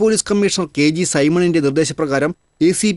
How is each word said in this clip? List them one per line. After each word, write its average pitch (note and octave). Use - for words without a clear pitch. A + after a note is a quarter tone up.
പോലീസ് A3
കമ്മീഷണർ G3+
കെ C#3+
ജി F3+
സൈമണിന്റെ E3
നിർദ്ദേശപ്രകാരം D3
എ -
സി G#3+